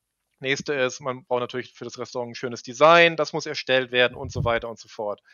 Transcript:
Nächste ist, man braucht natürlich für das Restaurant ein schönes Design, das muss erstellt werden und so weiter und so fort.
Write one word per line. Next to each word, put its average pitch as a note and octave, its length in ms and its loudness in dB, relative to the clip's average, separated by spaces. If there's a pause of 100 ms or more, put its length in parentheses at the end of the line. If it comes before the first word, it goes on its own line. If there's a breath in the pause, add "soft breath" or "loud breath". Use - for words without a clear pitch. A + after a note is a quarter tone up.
(420)
Nächste C#3 320 -2
ist, B2+ 260 -2
man B2+ 260 -8
braucht B2 140 -2
natürlich B2 340 -8
für B2+ 120 -14
das A#2+ 120 -14
Restaurant A#2+ 340 -8
ein A2+ 40 -14
schönes A#2+ 260 -8
Design, E3 540 6
das D3+ 160 -2
muss D#3 140 -4
erstellt C3 480 -2
werden B2 240 2
und C3+ 160 -10
so A#2+ 100 -4
weiter A#2 240 0
und A2+ 100 -10
so - 120 -20
fort. G#2 320 -8 (120)